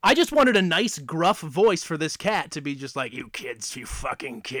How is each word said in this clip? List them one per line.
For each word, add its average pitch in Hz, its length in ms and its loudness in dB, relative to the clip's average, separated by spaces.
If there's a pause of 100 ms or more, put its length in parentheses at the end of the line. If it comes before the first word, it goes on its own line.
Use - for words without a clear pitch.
I 220 120 6
just 320 160 2
wanted 269 260 6
a 196 60 6
nice, 185 340 0
gruff 160 440 0
voice 170 420 2
for - 120 -4
this 156 220 -4
cat 185 340 -2
to 156 100 -8
be 143 120 -6
just 135 220 -10
like, 127 180 -4
You 123 160 -12
kids, 123 460 -10
you 123 100 -12
fucking 127 560 -8
kid. 131 180 -12